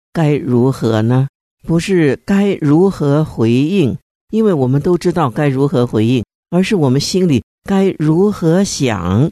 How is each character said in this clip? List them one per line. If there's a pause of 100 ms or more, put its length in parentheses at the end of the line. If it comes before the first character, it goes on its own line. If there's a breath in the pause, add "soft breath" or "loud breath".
(140)
该
如
何
呢？ (400)
不
是 (100)
该
如
何
回
应， (320)
因
为
我
们
都
知
道
该
如
何
回
应， (280)
而
是
我
们
心
里 (220)
该
如
何
想，